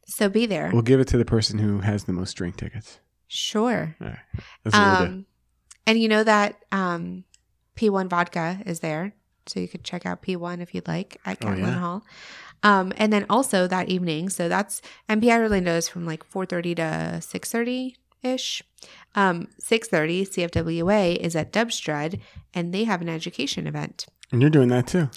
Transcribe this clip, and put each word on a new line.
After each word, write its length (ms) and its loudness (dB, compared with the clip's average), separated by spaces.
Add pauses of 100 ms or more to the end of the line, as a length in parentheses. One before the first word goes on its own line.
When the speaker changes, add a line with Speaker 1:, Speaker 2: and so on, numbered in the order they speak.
Speaker 1:
So 240 0
be 160 2
there. 260 -2
Speaker 2:
We'll 120 4
give 160 6
it 80 4
to 100 2
the 80 4
person 320 0
who 220 2
has 240 0
the 100 -4
most 200 -4
drink 240 -8
tickets. 420 -12 (280)
Speaker 1:
Sure. 720 -2
Speaker 2:
All 80 -10
right. 120 -10 (440)
That's 140 6
what 220 8
we'll 80 2
do. 60 -6
Speaker 1:
Um, 120 -12 (640)
and 120 4
you 80 4
know 160 4
that, 480 2
um, 520 -4 (500)
P 160 2
one 180 2
Vodka 600 -2
is 140 -6
there. 340 -4 (320)
So 120 -6
you 80 -4
could 160 -16
check 220 -10
out 160 -6
P 140 -4
one 260 -8
if 140 -10
you'd 120 -8
like 380 -6
at 180 -6
Speaker 2:
Oh, 40 -4
Speaker 1:
Catlin 180 -2
Speaker 2:
yeah. 140 0
Speaker 1:
Hall. 240 -6 (580)
Um, 360 4
and 140 2
then 200 2
also 340 2
that 240 -2
evening, 400 -2
so 180 -2
that's 360 -2 (260)
M 120 2
P 100 6
I 80 6
Orlando 360 2
is 140 -2
from, 160 -10
like, 180 -8
four 220 -6
thirty 300 -4
to 440 -4
six 320 -10
thirty-ish. 1120 -6 (540)
Um, 320 2 (100)
six 300 -2
thirty, 360 0
C 200 -4
F 80 -4
W 400 -2
A 240 4
is 200 -4
at 160 -2
Dubstrud, 680 -4 (340)
and 180 -4
they 120 -2
have 180 -2
an 80 -6
education 560 -6
event. 400 -8 (260)
Speaker 2:
And 80 2
you're 120 6
doing 180 6
that 160 2
too? 320 0